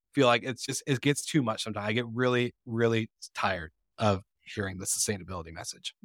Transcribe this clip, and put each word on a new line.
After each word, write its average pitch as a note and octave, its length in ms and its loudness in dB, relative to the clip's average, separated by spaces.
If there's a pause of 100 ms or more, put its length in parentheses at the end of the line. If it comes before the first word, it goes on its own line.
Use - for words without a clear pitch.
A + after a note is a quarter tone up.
(140)
feel C#3 120 6
like A#2+ 180 6
it's B2+ 200 -4
just, - 220 -4
it C3 140 2
gets C#3+ 240 0
too D3+ 180 2
much A2 220 -2
sometimes. G#2 220 -4
I G#2+ 60 0
get A#2+ 200 0
really, B2 420 2 (120)
really A2+ 420 2 (260)
tired F#2 380 -2 (240)
of G2+ 260 2 (200)
hearing F#2+ 340 -6
the F#2 80 -8
sustainability F2 680 -4
message. - 420 -12 (100)